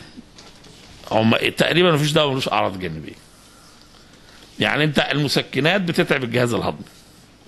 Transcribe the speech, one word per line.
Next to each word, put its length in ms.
هم 240
تقريبًا 560
مفيش 200
دواء 180
ملوش 180
اعراض 320
جانبية. 340
يعني 240
انت 160
المسكنات 680
بتتعب 420
الجهاز 300
الهضمي، 320